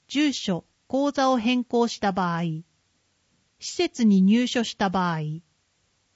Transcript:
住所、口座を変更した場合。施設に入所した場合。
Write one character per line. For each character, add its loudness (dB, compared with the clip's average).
住 0
所、 -6
口 -2
座 0
を 2
変 0
更 0
し -10
た 0
場 -2
合。 -4
施 -6
設 -2
に 6
入 4
所 -2
し -8
た 0
場 -2
合。 -4